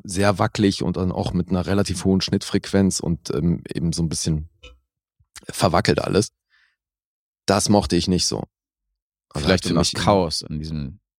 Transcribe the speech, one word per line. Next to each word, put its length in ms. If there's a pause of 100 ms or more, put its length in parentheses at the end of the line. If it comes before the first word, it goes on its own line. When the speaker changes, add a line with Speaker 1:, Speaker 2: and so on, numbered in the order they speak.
Speaker 1:
sehr 360
wackelig 420
und 160
dann 140
auch 220
mit 160
einer 180
relativ 360
hohen 180
Schnittfrequenz 800
und, 340
ähm, 280 (120)
eben 200
so 80
ein 80
bisschen 400 (1000)
verwackelt 500
alles. 300 (1160)
Das 240
mochte 260
ich 120
nicht 180
so. 180 (840)
Also 160
Speaker 2:
Vielleicht 200
Speaker 1:
hat 40
für 60
Speaker 2:
um 40
Speaker 1:
mich 120
Speaker 2:
das 120
Chaos 380
in 180
diesem, 400 (200)